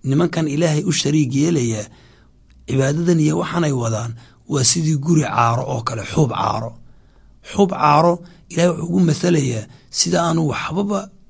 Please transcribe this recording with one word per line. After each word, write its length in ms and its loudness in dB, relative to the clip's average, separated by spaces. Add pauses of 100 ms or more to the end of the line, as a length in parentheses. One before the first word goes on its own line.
"Nimankan 440 0
Ilaahay 360 0
u 80 0
shariig 440 0
yeelaya, 460 0 (840)
cibaadadan 520 2
iyo 180 2
waxaan 260 -2
ay 80 0
wadaan, 400 -4 (380)
waa 140 0
sidii 340 2
guri 260 2
caaro 400 0
oo 200 -6
kale, 200 -6
xuub 280 0
caaro." 400 -4 (720)
Xuub 260 2
caaro, 420 4 (340)
Ilaahay 240 2
wuxuu 140 -6
ugu 140 0
mathalayaa 640 2 (240)
sida 340 -2
aanu 260 0
waxbaba 520 -4 (300)